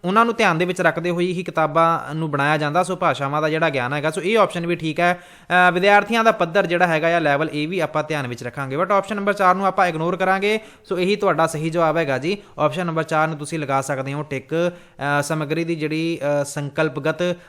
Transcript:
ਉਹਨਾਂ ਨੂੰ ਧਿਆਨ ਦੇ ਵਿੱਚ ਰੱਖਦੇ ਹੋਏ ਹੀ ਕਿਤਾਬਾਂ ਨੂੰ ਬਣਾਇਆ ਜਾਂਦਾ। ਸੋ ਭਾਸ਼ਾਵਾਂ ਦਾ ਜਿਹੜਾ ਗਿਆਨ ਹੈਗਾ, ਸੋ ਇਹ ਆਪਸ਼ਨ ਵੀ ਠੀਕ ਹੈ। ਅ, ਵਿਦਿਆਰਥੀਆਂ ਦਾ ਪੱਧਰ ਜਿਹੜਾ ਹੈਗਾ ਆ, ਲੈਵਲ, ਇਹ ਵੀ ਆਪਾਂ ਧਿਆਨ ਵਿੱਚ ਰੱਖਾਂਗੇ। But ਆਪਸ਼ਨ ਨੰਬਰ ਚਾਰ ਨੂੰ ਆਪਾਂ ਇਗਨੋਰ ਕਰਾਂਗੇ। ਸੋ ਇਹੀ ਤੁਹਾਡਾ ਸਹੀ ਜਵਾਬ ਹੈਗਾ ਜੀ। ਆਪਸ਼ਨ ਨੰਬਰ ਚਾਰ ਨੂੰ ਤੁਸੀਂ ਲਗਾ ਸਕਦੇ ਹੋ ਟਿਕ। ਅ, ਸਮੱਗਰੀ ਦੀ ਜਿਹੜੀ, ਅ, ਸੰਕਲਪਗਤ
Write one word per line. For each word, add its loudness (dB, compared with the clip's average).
ਉਹਨਾਂ 4
ਨੂੰ 0
ਧਿਆਨ 2
ਦੇ 2
ਵਿੱਚ -2
ਰੱਖਦੇ 2
ਹੋਏ 0
ਹੀ -4
ਕਿਤਾਬਾਂ 0
ਨੂੰ -4
ਬਣਾਇਆ 2
ਜਾਂਦਾ। 0
ਸੋ -4
ਭਾਸ਼ਾਵਾਂ 0
ਦਾ 0
ਜਿਹੜਾ 0
ਗਿਆਨ -2
ਹੈਗਾ, -2
ਸੋ -6
ਇਹ 0
ਆਪਸ਼ਨ 2
ਵੀ -2
ਠੀਕ -4
ਹੈ। 2
ਅ, 0
ਵਿਦਿਆਰਥੀਆਂ 4
ਦਾ 6
ਪੱਧਰ 2
ਜਿਹੜਾ 2
ਹੈਗਾ 2
ਆ, 4
ਲੈਵਲ, 2
ਇਹ -2
ਵੀ -4
ਆਪਾਂ -2
ਧਿਆਨ -4
ਵਿੱਚ -10
ਰੱਖਾਂਗੇ। -6
But 0
ਆਪਸ਼ਨ 0
ਨੰਬਰ 0
ਚਾਰ 4
ਨੂੰ -2
ਆਪਾਂ 2
ਇਗਨੋਰ -2
ਕਰਾਂਗੇ। 0
ਸੋ -4
ਇਹੀ 2
ਤੁਹਾਡਾ 2
ਸਹੀ -4
ਜਵਾਬ 2
ਹੈਗਾ 0
ਜੀ। -4
ਆਪਸ਼ਨ 0
ਨੰਬਰ -2
ਚਾਰ 0
ਨੂੰ -6
ਤੁਸੀਂ -8
ਲਗਾ -2
ਸਕਦੇ -6
ਹੋ -6
ਟਿਕ। -4
ਅ, -4
ਸਮੱਗਰੀ -2
ਦੀ -4
ਜਿਹੜੀ, -4
ਅ, 0
ਸੰਕਲਪਗਤ -4